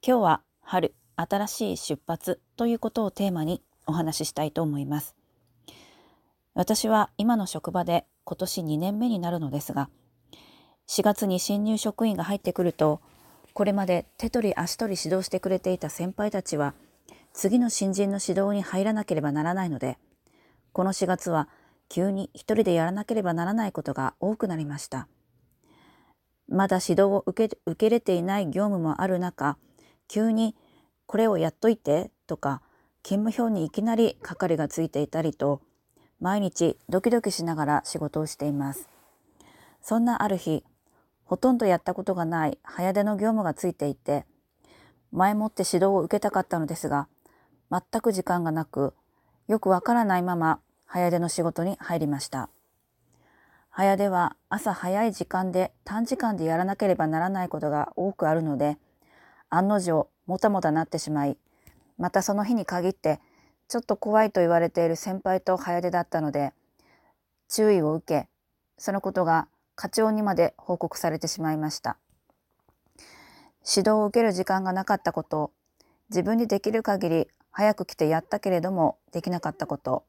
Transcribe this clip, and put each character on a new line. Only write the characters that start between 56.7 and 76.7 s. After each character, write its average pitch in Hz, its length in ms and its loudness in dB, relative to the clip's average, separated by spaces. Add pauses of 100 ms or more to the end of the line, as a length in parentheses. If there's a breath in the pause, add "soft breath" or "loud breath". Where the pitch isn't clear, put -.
け 208 100 -2
れ 185 100 4
ば 160 120 0
な 156 120 0
ら 180 100 0
な 190 160 -4
い - 20 -8
こ 156 140 -6
と 151 80 -2
が 147 260 -2
多 190 160 -2
く 170 160 -2
あ 156 60 4
る 165 100 0
の 147 140 -2
で、 147 200 0 (720 soft breath)
案 185 200 2
の 208 100 2
定 170 300 0 (180)
も 185 100 -4
た 220 120 2
も 196 100 2
た 160 140 0
な 160 100 2
っ - 40 -6
て 165 120 -4
し - 100 -8
ま 143 180 0
い、 135 100 -4 (600 soft breath)
ま 180 140 -4
た 196 120 2
そ 208 100 -2
の 202 100 0
日 233 120 0
に 202 100 -2
限 180 240 0
っ 190 40 -2
て - 280 -2 (480 soft breath)
ち - 80 -4
ょ - 20 0
っ 233 40 -8
と 202 120 -2
怖 214 300 2
い 208 80 -4
と 185 80 4
言 170 80 4
わ 170 100 6
れ 170 100 2
て 170 160 2
い 165 40 4
る 165 80 0
先 190 260 -6
輩 185 160 0
と 185 160 2
早 175 240 -2
出 175 120 -2
だ 175 100 0
っ - 80 -6
た 165 100 -2
の 151 120 -2
で、 139 200 -2 (960 soft breath)
注 214 240 4
意 185 100 6
を 151 120 2
受 151 120 -4
け、 147 220 -2 (500)
そ - 140 -6
の 196 80 -2
こ 190 140 -6
と 196 100 0
が 165 240 2 (280)
課 - 120 -10
長 220 240 2
に 214 120 -2
ま 196 120 0
で 170 220 2
報 175 200 -4
告 - 220 -6
さ 170 100 0
れ 156 100 -4
て 165 100 -6
し - 120 -6
ま 160 120 -2
い 156 40 -2
ま 156 120 -2
し - 100 -8
た。 120 160 -6 (1700 loud breath)
指 - 140 2
導 202 120 4
を 214 160 4
受 233 120 2
け 233 40 4
る 214 100 2
時 180 100 -2
間 190 220 0
が 185 80 -2
な 190 100 -2
か 202 120 2
っ 190 60 -6
た - 120 -2
こ 160 100 -4
と、 151 280 -2 (580 soft breath)
自 214 120 0
分 220 160 0
に 226 100 0
で 202 120 2
き - 100 -2
る 220 140 0